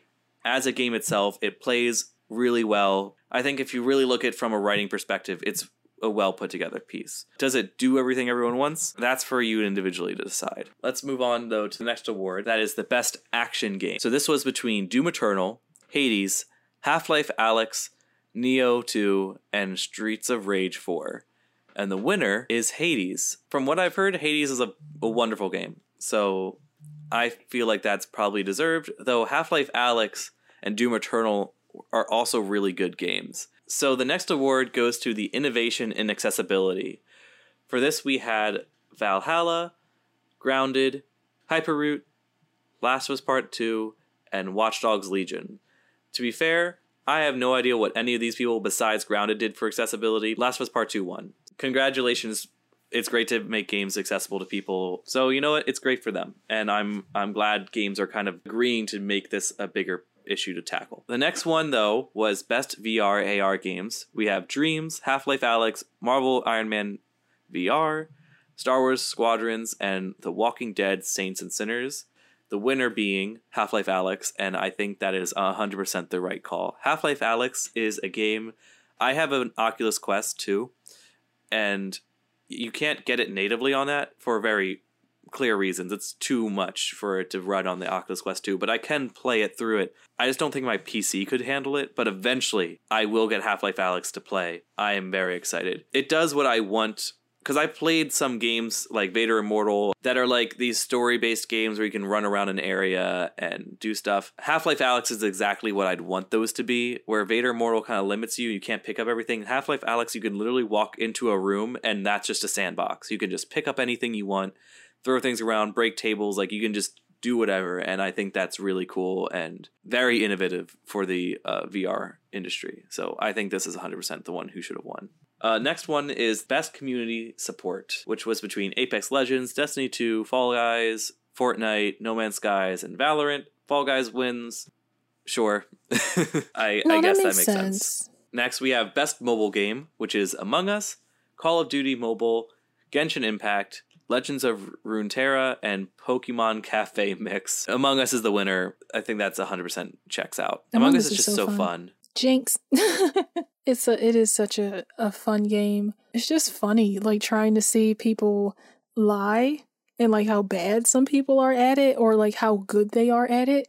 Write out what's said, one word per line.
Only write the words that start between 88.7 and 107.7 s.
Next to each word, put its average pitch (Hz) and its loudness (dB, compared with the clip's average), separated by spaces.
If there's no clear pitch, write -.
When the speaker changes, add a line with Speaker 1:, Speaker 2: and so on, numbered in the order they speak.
Speaker 1:
can 139 -4
play 117 0
it 104 -2
through 110 0
it. 92 -2
I 123 2
just 131 -2
don't 151 0
think 131 -4
my 113 0
P 104 -4
C 98 -2
could 123 -2
handle 135 -2
it, 139 -4
but 117 2
eventually 101 0
I 110 2
will 110 4
get 104 0
Half-Life 101 0
Alyx 90 0
to 98 -10
play. 87 -2
I 104 0
am 95 -2
very 92 0
excited. 90 -4
It 139 0
does 156 2
what 143 2
I 117 4
want, 110 0
'cause 143 0
I've 156 0
played 160 2
some 127 0
games 117 -2
like 101 0
Vader 113 4
Immortal 104 2
that 127 0
are, 127 2
like, 120 2
these 120 -2
story-based 120 2
games 110 0
where 107 0
you 104 -2
can 101 -4
run 104 0
around 101 0
an 95 -2
area 92 0
and - -8
do 110 -4
stuff. 101 -2
Half-Life 160 0
Alyx 123 2
is 110 -6
exactly 101 0
what 98 2
I'd 90 0
want 92 -4
those 113 0
to - -4
be, 120 -2
where 107 0
Vader 117 2
Immortal 117 2